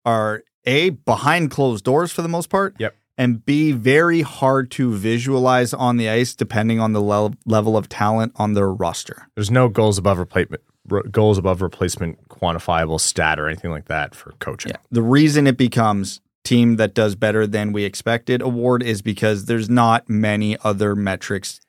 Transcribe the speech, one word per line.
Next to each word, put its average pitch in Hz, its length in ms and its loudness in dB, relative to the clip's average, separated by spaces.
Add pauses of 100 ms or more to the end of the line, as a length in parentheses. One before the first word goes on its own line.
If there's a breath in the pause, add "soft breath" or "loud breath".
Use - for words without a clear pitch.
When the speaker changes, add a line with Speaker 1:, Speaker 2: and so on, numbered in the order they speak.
Speaker 1:
are 107 380 0 (220)
A, 151 260 2
behind 143 600 0
closed 127 340 0
doors 156 280 0
for 175 100 -6
the 165 60 -4
most 170 220 -4
part, 196 280 -2
Speaker 2:
Yep. - 160 -4 (220)
Speaker 1:
and 123 280 0
B, 151 280 2
very 151 500 2
hard 135 500 0
to 127 220 0
visualize 123 800 0
on 123 220 0
the 117 120 0
ice 120 260 0
depending 113 460 0
on 110 120 0
the 104 80 0
le-, 104 320 0 (140)
level 110 300 2
of 101 120 -2
talent 110 480 -2
on 107 180 0
their 98 180 2
roster. - 600 -6
Speaker 2:
There's 104 160 -4
no 127 180 4
goals 107 300 2
above 95 200 2
replacement, 87 440 -4 (260)
re-, 98 220 -2
goals 107 280 4
above 92 240 0
replacement 87 680 -6
quantifiable 82 720 -2
stat 78 380 0
or 76 100 -6
anything 78 220 -8
like 76 160 -10
that 76 280 -6
for - 260 -20
coaching. - 320 -10
Speaker 1:
Yeah. - 60 -12 (120)
The 117 120 0
reason 143 440 4
it 131 100 2
becomes 110 640 0 (240)
team 120 320 4
that 107 180 0
does 107 200 0
better 107 320 0
than 104 260 -4
we 101 120 -2
expected 117 560 -4
award 120 420 0
is 110 200 -4
because 107 420 -2
there's 113 240 -2
not 117 400 2
many 107 560 0
other 104 320 0
metrics 98 720 -6